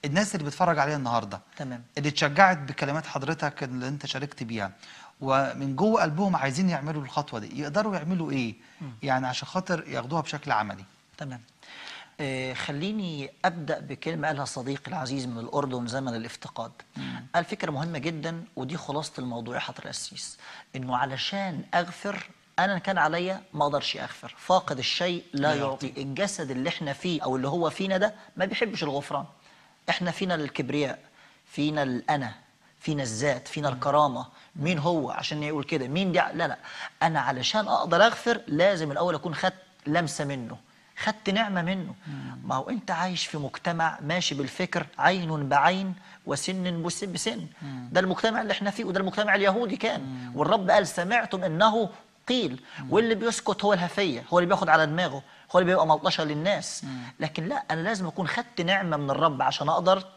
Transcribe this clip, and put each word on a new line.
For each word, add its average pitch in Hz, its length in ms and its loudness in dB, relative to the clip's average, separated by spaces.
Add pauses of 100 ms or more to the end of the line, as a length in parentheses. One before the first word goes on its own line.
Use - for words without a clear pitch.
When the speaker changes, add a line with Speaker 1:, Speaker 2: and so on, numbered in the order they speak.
Speaker 1:
الناس 190 300 2
اللي 151 100 -2
بتتفرج 160 340 2
علينا 147 180 2
النهاردة، 117 440 -2 (160)
Speaker 2:
تمام. 127 260 -10 (140)
Speaker 1:
اللي 147 120 0
اتشجعت 165 480 4
بكلمات 143 500 -4
حضرتك 147 560 -4
اللي 127 240 -6
أنت 143 180 -6
شاركت 135 380 -6
بيها، 107 280 -4 (500)
ومن 135 540 2
جوه 208 260 4
قلبهم 175 340 2
عايزين 139 340 2
يعملوا 151 340 -2
الخطوة 135 360 -4
دي، 107 220 -8
يقدروا 190 340 0
يعملوا 165 360 -2
إيه؟ 123 240 -2 (260)
Speaker 2:
مم. 139 100 -12 (120)
Speaker 1:
يعني 131 240 2
عشان 131 200 -4
خاطر 185 400 -2
ياخدوها 135 340 -2
بشكل 143 300 -6
عملي. 101 340 0 (320)
Speaker 2:
تمام. 127 240 -10 (760)
آه، 131 340 -4
خليني 156 800 -4 (140)
أبدأ 160 340 -2
بكلمة 151 480 -6
قالها 143 180 -2
صديقي 135 460 -6
العزيز 135 340 -4
من 120 140 -6
الأردن 127 480 -2
زمن 127 280 -4
الافتقاد. 117 560 -10 (260)
Speaker 1:
مم. 123 280 -8 (100)
Speaker 2:
قال 170 100 2
فكرة 180 260 -4
مهمة 156 260 -4
جدًا، 160 460 -6 (120)
ودي 131 220 -6
خلاصة 147 420 -6
الموضوع 120 360 -8
يا 127 40 -2
حضرة - 240 -10
القسيس، - 540 -10 (380)
إنه 127 220 -2
علشان 143 680 -2 (100)
أغفر 180 560 -2 (300)
أنا 190 180 2
كان 185 200 0
عليا 175 440 2 (120)
ما 151 120 2
أقدرش 143 320 0
أغفر، - 400 -10
فاقد 180 400 2
الشيء 175 460 0 (100)
لا 143 80 0
Speaker 1:
لا 151 140 4
Speaker 2:
يعطي. 135 320 -2
Speaker 1:
يعطي. 131 140 -8
Speaker 2:
الجسد 139 500 -4
اللي 131 180 0
إحنا 147 240 -4
فيه 170 300 -2
أو 131 120 0
اللي 131 120 0
هو 160 220 2
فينا 190 280 0
ده 214 160 2 (240)
ما 180 80 2
بيحبش 196 380 -2
الغفران. 139 420 -4 (640)
إحنا 175 220 0
فينا 180 240 0
الكبرياء، 143 640 -2 (460)
فينا 147 380 0
الأنا، 127 500 -2 (460)
فينا 147 240 -2
الذات، 123 440 -2
فينا 147 220 -2
Speaker 1:
مم. 131 60 -2
Speaker 2:
الكرامة. 135 500 4 (300)
مين 156 240 0
هو 151 320 2
عشان 151 320 -4
يقول 147 200 -2
كده؟ 135 240 -2
مين 180 240 0
دي 170 80 4
ع-، - 120 2
لا، 165 160 -2
لا. 123 100 -4 (460)
أنا 160 160 2
علشان 131 480 0
أقدر 175 380 6
أغفر 233 420 2
لازم 160 440 4
الأول 170 240 2
أكون 151 200 -4
خدت 185 200 0 (320)
لمسة 156 380 0
منه، 123 320 -6 (400)
خدت 214 320 -2
نعمة 196 320 2
منه. 180 340 -2 (120)
Speaker 1:
مم. 135 380 -10
Speaker 2:
ما 127 100 0
هو 131 140 -2
أنت 214 220 -4
عايش 175 360 0
في 165 100 -6
مجتمع 165 640 0
ماشي 156 340 0
بالفكر 147 500 -2 (120)
عين 156 520 2
بعين 180 460 4 (300)
وسن 180 580 -2
بس-، 170 200 -4
بسن. 185 440 -4 (140)
Speaker 1:
مم. 131 300 -10
Speaker 2:
ده 180 80 6
المجتمع 214 420 2
اللي 208 120 0
احنا 202 180 0
فيه، 233 120 -6
وده 190 160 0
المجتمع 196 360 2
اليهودي 202 420 4
كان. 220 240 -2
Speaker 1:
مم. 131 340 -8
Speaker 2:
والرب 185 340 4
قال: 202 180 6
"سمعتم 190 560 0
إنه 202 460 4 (380)
قيل". 214 360 0 (160)
Speaker 1:
مم. 135 140 -2
Speaker 2:
واللي 226 220 6
بيسكت 214 480 0
هو 208 100 6
الهفية، 170 500 0 (100)
هو 175 60 10
اللي 175 80 4
بياخد 185 220 4
على 156 160 8
دماغه، 151 380 -2 (280)
هو 180 80 8
اللي 180 120 6
بيبقى 160 160 6
ملطشة 160 360 4
للناس. 151 600 -2
Speaker 1:
مم. 131 180 -8 (180)
Speaker 2:
لكن 160 280 -4
لا، - 240 -2
أنا 160 100 -2
لازم 190 260 -2
أكون 165 200 -2
خدت - 340 -4
نعمة 175 360 2
من 143 120 0
الرب 139 320 4
عشان 135 280 2
أقدر 180 340 4 (140)